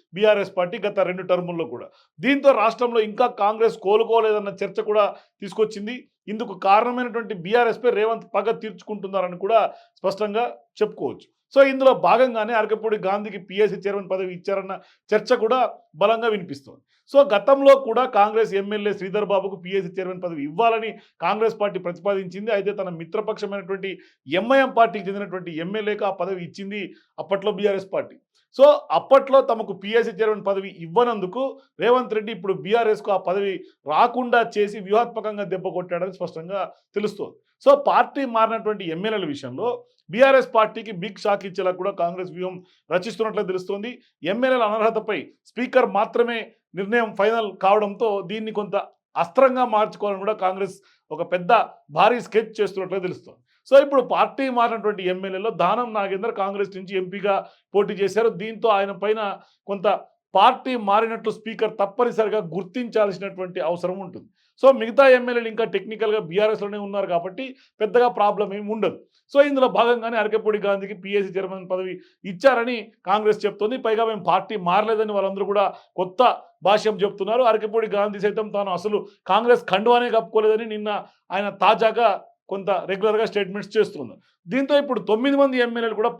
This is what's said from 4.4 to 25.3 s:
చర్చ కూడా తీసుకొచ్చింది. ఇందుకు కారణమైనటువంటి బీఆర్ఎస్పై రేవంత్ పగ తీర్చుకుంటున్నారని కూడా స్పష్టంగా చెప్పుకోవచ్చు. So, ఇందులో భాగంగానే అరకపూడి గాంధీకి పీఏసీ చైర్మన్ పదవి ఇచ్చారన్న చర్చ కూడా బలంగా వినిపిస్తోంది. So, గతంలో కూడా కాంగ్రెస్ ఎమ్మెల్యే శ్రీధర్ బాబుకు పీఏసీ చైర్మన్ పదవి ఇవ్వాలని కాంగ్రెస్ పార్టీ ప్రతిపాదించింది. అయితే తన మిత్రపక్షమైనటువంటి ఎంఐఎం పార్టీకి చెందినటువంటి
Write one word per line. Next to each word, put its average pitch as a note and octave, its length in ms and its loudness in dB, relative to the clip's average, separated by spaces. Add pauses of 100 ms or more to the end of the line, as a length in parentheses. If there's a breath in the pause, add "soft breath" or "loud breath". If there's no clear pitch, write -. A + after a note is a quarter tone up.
చర్చ G3+ 180 -6 (100)
కూడా G#3 160 4 (360 loud breath)
తీసుకొచ్చింది. G#3+ 540 -4 (360)
ఇందుకు A3 200 -8 (140)
కారణమైనటువంటి A3+ 680 0 (120)
బీఆర్ఎస్పై A#3 460 2 (100)
రేవంత్ A3 340 -2
పగ A3 300 0
తీర్చుకుంటున్నారని F#3+ 800 -8
కూడా A3 140 4 (380 loud breath)
స్పష్టంగా G#3 460 -2 (360)
చెప్పుకోవచ్చు. E3+ 460 -6 (260)
So, C4+ 60 6 (120)
ఇందులో C4 200 4 (140)
భాగంగానే A3+ 540 2
అరకపూడి G#3+ 460 -2
గాంధీకి G#3 340 -4 (100)
పీఏసీ G3 340 2
చైర్మన్ G3 300 -4
పదవి F#3 240 -4
ఇచ్చారన్న F#3+ 360 -4 (380 soft breath)
చర్చ G#3 180 0 (140)
కూడా A#3+ 160 2 (420)
బలంగా A3+ 320 2
వినిపిస్తోంది. D#3+ 480 -10 (300)
So, C#4 80 8 (140)
గతంలో C#4 400 8 (120)
కూడా A3+ 180 2 (140)
కాంగ్రెస్ G#3+ 340 4 (100)
ఎమ్మెల్యే G3+ 360 -2
శ్రీధర్ G3 340 -4
బాబుకు F#3+ 320 -2
పీఏసీ F#3+ 340 -4
చైర్మన్ F#3 280 -8
పదవి E3 240 -6
ఇవ్వాలని A3 420 0 (340 loud breath)
కాంగ్రెస్ G#3 360 0
పార్టీ F#3+ 260 -2
ప్రతిపాదించింది. F#3+ 680 -4
అయితే G3 240 -2
తన F#3 180 -6
మిత్రపక్షమైనటువంటి G3 920 -8 (500 soft breath)
ఎంఐఎం C4 380 2
పార్టీకి G#3+ 300 2
చెందినటువంటి F#3 440 -8 (120)